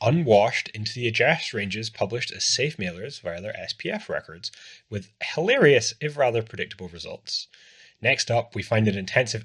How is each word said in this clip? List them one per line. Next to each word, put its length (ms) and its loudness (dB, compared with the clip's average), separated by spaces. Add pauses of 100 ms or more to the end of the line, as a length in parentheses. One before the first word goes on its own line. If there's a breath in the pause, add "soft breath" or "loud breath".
unwashed 680 4
into 260 -8
the 140 -2
address 440 2
ranges 380 -6
published 400 -4
as 140 -8
safe 320 0
mailers 440 -8
via 200 -8
their 180 -8
S 140 -10
P 180 -8
F 180 -8
records, 440 -8 (360 loud breath)
with 220 -8 (240)
hilarious, 640 4
if 160 -6
rather 260 2
predictable, 460 -10
results. 600 -10 (520 loud breath)
Next 300 0
up, 240 0
we 80 -6
find 240 2
an 100 2
intensive 480 -2